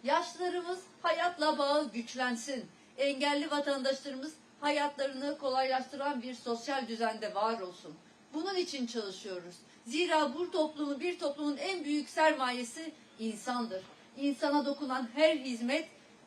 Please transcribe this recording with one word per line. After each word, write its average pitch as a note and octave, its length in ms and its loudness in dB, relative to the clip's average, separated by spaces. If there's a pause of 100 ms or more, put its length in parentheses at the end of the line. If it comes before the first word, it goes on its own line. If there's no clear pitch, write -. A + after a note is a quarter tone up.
Yaşlılarımız F4 720 0 (240)
hayatla E4 560 2
bağı C#4+ 340 4
güçlensin. A#3+ 720 -2 (340)
Engelli C#4+ 520 2
vatandaşlarımız C#4 840 -2 (260)
hayatlarını C#4+ 760 0
kolaylaştıran C4 840 0
bir B3 120 -6
sosyal A#3+ 540 -2
düzende A3 460 -2
var G#3+ 260 0
olsun. F3 340 -10 (400)
Bunun F#4 220 0
için C#4 300 0
çalışıyoruz. F#3+ 680 -6 (320)
Zira D#4 480 2
bu F4 160 -2
toplumun, D4 500 0
bir F4 180 -2
toplumun D4 380 -2
en F4 280 -4
büyük D4 240 0
sermayesi D4+ 840 2 (260)
insandır. A3+ 640 -2 (340)
İnsana C#4+ 500 4
dokunan C4+ 480 -2
her D#4 220 6
hizmet B3+ 520 0 (380)